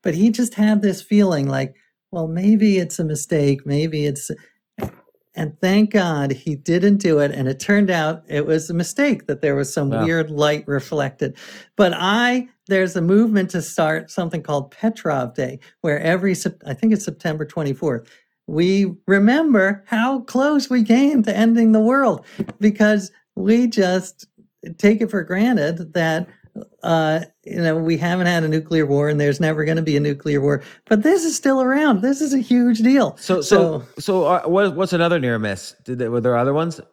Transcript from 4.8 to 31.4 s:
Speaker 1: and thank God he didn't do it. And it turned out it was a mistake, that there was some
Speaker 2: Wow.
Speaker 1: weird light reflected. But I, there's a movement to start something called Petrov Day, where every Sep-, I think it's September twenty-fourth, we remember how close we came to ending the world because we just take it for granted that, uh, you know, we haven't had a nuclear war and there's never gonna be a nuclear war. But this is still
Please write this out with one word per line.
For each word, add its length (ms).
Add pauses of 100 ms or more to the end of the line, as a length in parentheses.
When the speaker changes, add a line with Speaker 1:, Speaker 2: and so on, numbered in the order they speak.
Speaker 1:
and 240
thank 320
God 400
he 240
didn't 420
do 220
it. 120
And 180
it 100
turned 300
out 380
it 180
was 240
a 40
mistake, 540
that 140
there 140
was 180
some 160
Speaker 2:
Wow. 160
Speaker 1:
weird 260
light 340
reflected. 680 (400)
But 180
I, 540 (200)
there's 280
a 60
movement 500
to 100
start 480
something 320
called 300
Petrov 600
Day, 260 (220)
where 180
every 360
Sep-, 300
I 80
think 200
it's 100
September 400
twenty-fourth, 640 (380)
we 480 (140)
remember 800
how 340
close 480
we 140
came 400
to 120
ending 380
the 80
world 420 (380)
because 500 (240)
we 320
just 580 (520)
take 240
it 100
for 100
granted 720
that, 360 (520)
uh, 380 (240)
you 180
know, 140
we 220
haven't 300
had 180
a 20
nuclear 380
war 240
and 100
there's 220
never 240
gonna 160
be 160
a 20
nuclear 400
war. 240 (220)
But 180
this 220
is 100
still 260